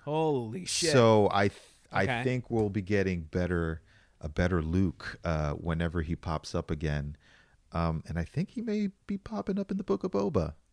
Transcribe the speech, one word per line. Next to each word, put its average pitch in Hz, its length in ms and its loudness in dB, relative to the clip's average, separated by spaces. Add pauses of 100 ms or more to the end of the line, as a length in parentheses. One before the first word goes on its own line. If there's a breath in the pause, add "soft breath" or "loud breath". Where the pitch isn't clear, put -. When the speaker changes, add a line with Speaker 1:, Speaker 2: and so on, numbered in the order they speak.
Speaker 1:
Holy 143 640 -2
shit. - 260 0
Speaker 2:
So 110 400 8
I, 101 180 4
th-, - 120 -6 (300)
I 98 140 2
Speaker 1:
Okay. 120 180 -2
Speaker 2:
think 127 260 -2
we'll 110 220 2
be 104 100 -2
getting 95 440 2
better, 85 580 -2 (360 soft breath)
a 78 100 -6
better 87 340 2
Luke, 87 600 0
uh, 78 300 0
whenever 82 480 -2
he 78 140 -4
pops - 400 -6
up 85 160 -4
again. 73 440 -2 (580 soft breath)
Um, 82 340 0
and 78 100 -6
I 85 60 -2
think - 280 -6
he 226 100 -8
may 208 280 -2 (180)
be 202 100 -4
popping 202 420 -6
up 196 120 -6
in 196 60 -2
the 196 60 -4
Book 196 220 0
of 180 60 -4
Boba. 147 420 0 (200)